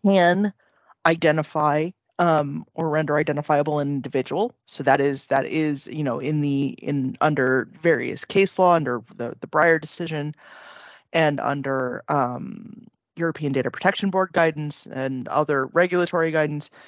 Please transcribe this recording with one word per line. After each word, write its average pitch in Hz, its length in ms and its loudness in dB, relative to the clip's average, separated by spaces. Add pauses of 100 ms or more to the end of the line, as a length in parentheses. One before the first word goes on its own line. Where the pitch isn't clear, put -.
can 196 480 4 (540)
identify, 156 840 2 (260)
um, 151 560 0
or 165 160 -4
render 147 280 0
identifiable 147 600 0
an 143 100 -2
individual. 143 680 -4 (100)
So - 160 -12
that 135 180 4
is, 139 280 0
that 135 180 2
is, 151 400 -2
you 156 180 -6
know, 127 140 -2
in 151 240 -2
the, 139 280 0 (120)
in, 139 400 -2
under 131 480 2 (140)
various 143 420 0
case 196 320 0
law, 180 160 6
under 127 300 0 (120)
the, 117 260 -8
the - 60 -14
Breyer 160 320 4
decision, 156 540 -6 (800)
and 156 280 2
under, 135 680 -4
um, - 800 -4 (280)
European 156 380 -2
Data 123 160 0
Protection 196 400 -2
Board 190 240 -2
guidance 151 540 -2
and 131 400 -6
other 143 400 0
regulatory 175 640 0
guidance, 151 400 -2 (160)